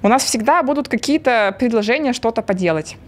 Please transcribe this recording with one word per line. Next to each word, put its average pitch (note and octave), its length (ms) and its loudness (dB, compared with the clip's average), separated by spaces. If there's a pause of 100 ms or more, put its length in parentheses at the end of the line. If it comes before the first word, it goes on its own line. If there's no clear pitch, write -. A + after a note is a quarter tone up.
У G#3 60 2
нас B3+ 140 4
всегда C4+ 400 2
будут C#4 260 -2
какие-то A#3+ 680 0
предложения B3 540 0
что-то A3+ 280 -2
поделать. F3+ 560 -2 (120)